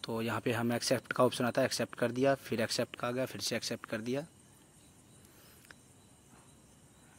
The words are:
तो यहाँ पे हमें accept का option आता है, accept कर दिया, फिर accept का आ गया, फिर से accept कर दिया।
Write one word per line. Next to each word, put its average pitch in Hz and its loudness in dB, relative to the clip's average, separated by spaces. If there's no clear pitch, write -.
तो 113 -4
यहाँ 113 -2
पे 127 0
हमें 120 2
accept - 0
का 127 6
option 123 2
आता 120 2
है, 127 4
accept - -2
कर 120 0
दिया, 131 4
फिर 113 -4
accept - -2
का 120 -4
आ - 0
गया, 127 -2
फिर - -8
से - -2
accept - -6
कर 113 -4
दिया। 127 -2